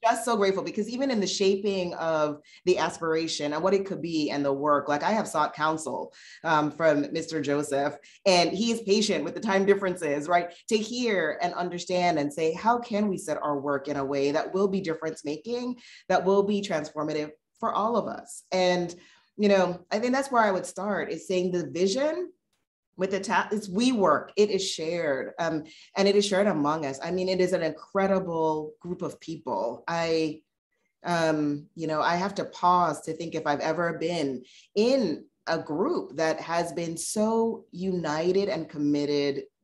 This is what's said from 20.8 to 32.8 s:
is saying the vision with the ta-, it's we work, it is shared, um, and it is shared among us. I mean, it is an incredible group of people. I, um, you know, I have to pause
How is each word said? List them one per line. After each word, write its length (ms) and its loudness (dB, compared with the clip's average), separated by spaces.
is 160 -10
saying 240 2
the 140 0
vision 640 0
with 160 -2
the 80 -2
ta-, 300 0
it's 160 -4
we 260 2
work, 440 4
it 140 6
is 180 0
shared, 680 -2
um, 260 -2
and 100 4
it 100 4
is 100 4
shared 200 2
among 380 0
us. 180 -6
I 80 -6
mean, 200 -2
it 100 0
is 140 2
an 80 0
incredible 1160 0
group 220 -8
of 200 -8
people. 680 -6
I, 540 0
um, 720 0
you 120 -6
know, 160 0
I 140 2
have 180 -2
to 100 -4
pause 580 2